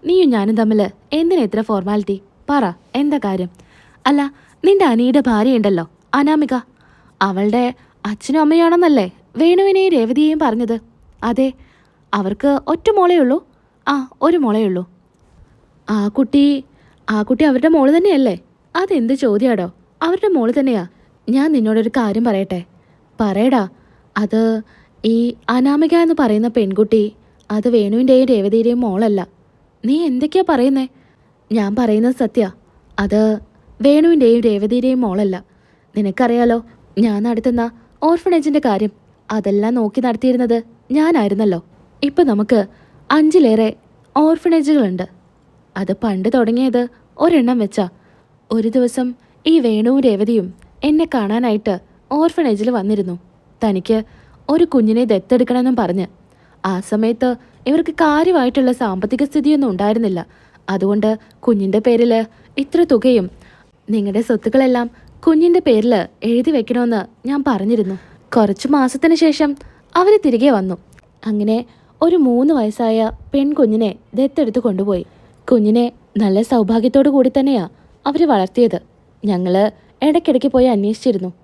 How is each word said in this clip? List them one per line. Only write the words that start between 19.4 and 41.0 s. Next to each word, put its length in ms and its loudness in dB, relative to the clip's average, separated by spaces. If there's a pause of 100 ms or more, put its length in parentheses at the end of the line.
അവരുടെ 280 0
മോള് 240 0
തന്നെയാ." 300 0 (440)
"ഞാൻ 240 0
നിന്നോടൊരു 440 0
കാര്യം 280 -2
പറയട്ടെ?" 360 -2 (600)
"പറയടാ." 440 0 (520)
"അത് 260 -2 (600)
ഈ 140 0 (320)
അനാമിക 460 0
എന്ന് 240 2
പറയുന്ന 300 0
പെൺകുട്ടി, 540 0 (460)
അത് 200 -2
വേണുവിൻ്റെയും 580 2
രേവതിയുടെയും 540 2
മോളല്ല." 380 0 (640)
"നീ 120 0 (100)
എന്തൊക്കെയാ 400 0
പറയുന്നേ?" 400 0 (680)
"ഞാൻ 240 -2
പറയുന്നത് 400 0
സത്യ. 280 -2 (540)
അത് 240 0 (580)
വേണുവിൻ്റെയും 640 4
രേവതിയുടെയും 600 -2
മോളല്ല. 340 -2 (600)
നിനക്കറിയാലോ 600 0 (400)
ഞാൻ 260 0
നടത്തുന്ന 400 -2 (380)
ഓർഫനേജിൻ്റെ 600 0
കാര്യം, 280 0 (380)
അതെല്ലാം 460 -2
നോക്കി 260 -2
നടത്തിയിരുന്നത് 560 0 (340)
ഞാനായിരുന്നല്ലോ. 680 0 (420)